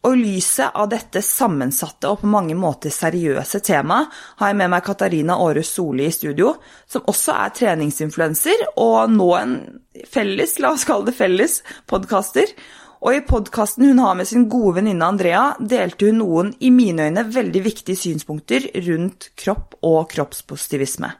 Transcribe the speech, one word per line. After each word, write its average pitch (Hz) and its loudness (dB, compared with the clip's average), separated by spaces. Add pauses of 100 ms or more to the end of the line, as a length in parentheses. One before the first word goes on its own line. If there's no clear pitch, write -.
Og 254 4
i 247 4
lyset - -2
av 208 0
dette 208 -6
sammensatte 156 -2
og 202 -4
på 208 0
mange 185 0
måter 156 -4
seriøse 160 -2
temaet 185 0 (240)
har 202 0
jeg 202 0
med 180 2
meg 180 0
Katarina 180 0
Aarhus 156 0
Solli 143 -2
i 160 -2
studio, 156 0 (320)
som - -6
også - 0
er - -4
treningsinfluencer, 160 0 (100)
og 226 4
nå 185 4 (100)
en - -4 (560)
felles, 202 -2
la 311 2
oss - -4
kalle 208 0
det 247 -6
felles, 196 0 (260)
podcaster. 202 0 (520)
Og 262 4
i 285 -4
podcasten 226 0
hun 254 8
har 190 2
med 185 -4
sin 233 4
gode 202 2
venninne 185 2
Andrea, 196 2
delte 214 0
hun 226 2
noen, 180 0
i 254 6
mine 175 4
øyne, 202 0
veldig 196 0
viktige 190 -4
synspunkter 165 -4 (180)
rundt 170 -4
kropp - -6
og 160 2
kroppspositivisme. - -6